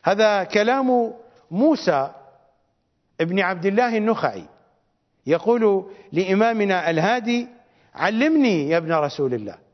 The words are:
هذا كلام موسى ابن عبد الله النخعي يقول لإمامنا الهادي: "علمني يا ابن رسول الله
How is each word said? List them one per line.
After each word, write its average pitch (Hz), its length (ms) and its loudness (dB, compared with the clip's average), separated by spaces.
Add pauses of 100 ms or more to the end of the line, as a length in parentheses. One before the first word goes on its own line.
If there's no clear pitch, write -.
هذا 202 420 2
كلام 240 680 0 (360)
موسى 180 640 0 (1040)
ابن 175 200 0
عبد 185 260 -2
الله 226 300 0
النخعي 151 500 -2 (800)
يقول 196 640 0 (220)
لإمامنا 190 800 0
الهادي: 233 580 -2 (460)
"علمني 220 760 2
يا 165 80 2
ابن 165 160 -2
رسول 143 420 -2
الله 104 240 -10 (160)